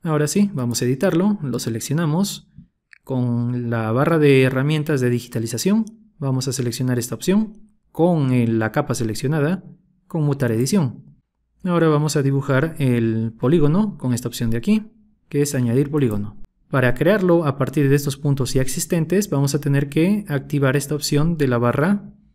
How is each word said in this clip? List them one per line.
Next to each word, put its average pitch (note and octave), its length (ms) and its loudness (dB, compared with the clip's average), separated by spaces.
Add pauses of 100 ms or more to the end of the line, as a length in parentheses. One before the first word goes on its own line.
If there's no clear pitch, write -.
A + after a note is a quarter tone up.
Ahora D3+ 260 0
sí, G3+ 260 0
vamos A#2+ 280 -2
a B2+ 40 -2
editarlo, F3 560 0
lo B2 180 -4
seleccionamos. D3+ 880 -4 (560)
Con B2 640 -2
la A2+ 220 -2
barra D#3 260 2
de C#3 260 6
herramientas C#3+ 580 0
de B2 80 2
digitalización A#2+ 760 -2 (360)
vamos C3 280 -2
a B2+ 60 -4
seleccionar B2 460 -2
esta A#2+ 160 -6
opción G#3 420 0 (340)
con D#3 400 2
el, A2+ 280 2
la A2 120 0
capa C3+ 240 -2
seleccionada, C#3 680 -2 (440)
con D#3+ 160 -4
mutar C3+ 300 0
edición. C3 500 0 (600)
Ahora E3+ 240 4
vamos D3+ 260 2
a D3 60 2
dibujar C#3 580 0
el A2+ 580 0
polígono D#3+ 600 2
con B2+ 160 -2
esta A#2 160 -4
opción A#2 220 -2
de A#2 60 0
aquí, G#3 300 0 (400)
que C#3+ 140 0
es C#3+ 120 0
añadir B2+ 380 2
polígono. G#2+ 460 -2 (320)
Para B2+ 240 2
crearlo E3+ 520 2
a C#3 120 -2
partir C#3 320 0
de C#3 60 4
estos C#3+ 200 -2
puntos C3+ 380 -2
ya C3 80 2
existentes F3 680 -2
vamos C#3 240 0
a D3+ 60 0
tener C#3+ 300 0
que F#3+ 400 0
activar C#3 480 0
esta C#3+ 180 -4
opción D3+ 420 0
de D3 120 0
la A#2+ 80 2
barra C#3 520 0 (260)